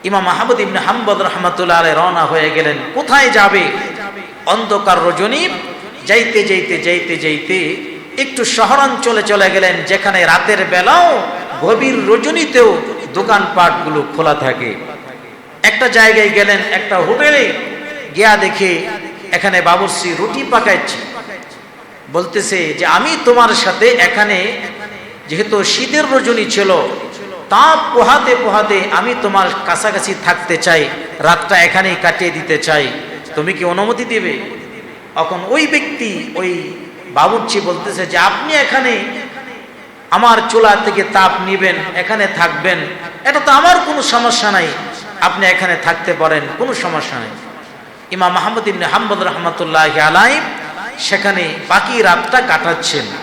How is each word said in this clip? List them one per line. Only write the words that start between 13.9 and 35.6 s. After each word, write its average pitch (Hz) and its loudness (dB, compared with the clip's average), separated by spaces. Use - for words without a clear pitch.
খোলা 160 2
থাকে। 123 -4
একটা 220 2
জায়গায় 220 4
গেলেন, 202 2
একটা 190 -2
হোটেলে 254 2
গিয়া 214 6
দেখে 185 0
এখানে 180 0
বাবুর্চি 175 0
রুটি 220 -4
পাকাচ্ছে, 214 2
বলতেছে 175 -2
যে, 170 -2
"আমি 220 2
তোমার 240 6
সাথে 202 2
এখানে, 208 0
যেহেতু 208 0
শীতের 302 0
রজনী 233 2
ছিল, 196 2
তাপ 294 6
পোহাতে 247 4
পোহাতে 202 0
আমি 208 0
তোমার 196 2
কাছাকাছি 196 -2
থাকতে 170 0
চাই, 156 2
রাতটা 170 2
এখানেই 180 2
কাটিয়ে 170 0
দিতে 156 -2
চাই, 147 0
তুমি 156 -4
কি 180 -6
অনুমতি 208 -2
দিবে?" 185 -4
তখন 165 -2
ওই 294 2